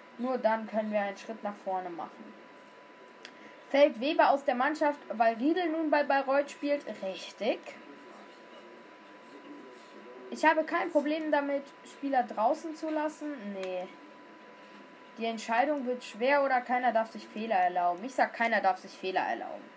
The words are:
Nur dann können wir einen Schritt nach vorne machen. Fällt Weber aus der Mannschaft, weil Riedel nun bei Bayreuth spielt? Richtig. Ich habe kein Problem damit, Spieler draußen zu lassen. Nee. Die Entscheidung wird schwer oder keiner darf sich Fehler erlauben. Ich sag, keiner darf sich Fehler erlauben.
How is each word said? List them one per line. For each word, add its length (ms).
Nur 200
dann 300
können 260
wir 80
einen 160
Schritt 260
nach 120
vorne 240
machen. 440
Fällt 300
Weber 300
aus 160
der 100
Mannschaft, 440
weil 260
Riedel 320
nun 220
bei 140
Bayreuth 460
spielt? 360
Richtig. 560
Ich 160
habe 180
kein 280
Problem 380
damit, 340
Spieler 400
draußen 520
zu 140
lassen. 460
Nee. 320
Die 80
Entscheidung 600
wird 200
schwer 380
oder 180
keiner 320
darf 180
sich 160
Fehler 300
erlauben. 480
Ich 100
sag, 180
keiner 280
darf 160
sich 140
Fehler 300
erlauben. 420